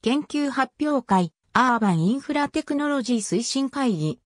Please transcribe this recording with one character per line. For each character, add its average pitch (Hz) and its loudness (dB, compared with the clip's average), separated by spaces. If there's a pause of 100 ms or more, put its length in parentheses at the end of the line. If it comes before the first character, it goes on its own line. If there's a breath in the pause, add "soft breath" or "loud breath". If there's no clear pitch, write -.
研 269 0
究 285 -2
発 262 -2
表 294 0
会、 180 2 (200)
ア 240 2
ー - 0
バ 208 2
ン 170 2
イ 226 2
ン 277 -4
フ 302 -8
ラ 285 0
テ 311 -4
ク 285 -4
ノ 294 -2
ロ 277 -2
ジ 240 0
ー - 2
推 202 -2
進 269 -2
会 254 0
議。 156 -4 (120)